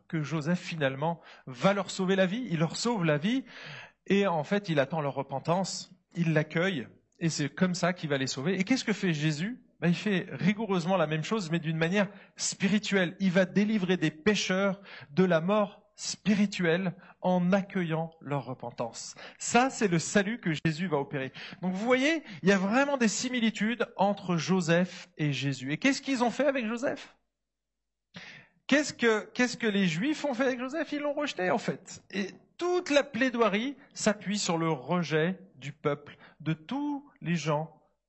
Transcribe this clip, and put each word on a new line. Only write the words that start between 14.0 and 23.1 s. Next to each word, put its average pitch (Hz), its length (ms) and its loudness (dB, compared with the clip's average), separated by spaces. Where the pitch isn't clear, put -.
pécheurs 196 720 0
de 185 120 4
la 175 160 6
mort 202 420 0
spirituelle 185 1000 0
en 180 320 2
accueillant 165 640 0
leur 139 240 -4
repentance. 120 720 -10
Ça, 247 320 4
c'est - 180 0
le 170 120 2
salut 208 420 -2
que 175 100 -2
Jésus 165 220 -2
va 147 100 0
opérer. 139 340 -4
Donc 185 120 -4
vous 202 120 -4
voyez, 269 380 2
il 185 80 2
y - 20 8
a 202 60 6
vraiment 262 400 2
des 240 100 4
similitudes 226 880 0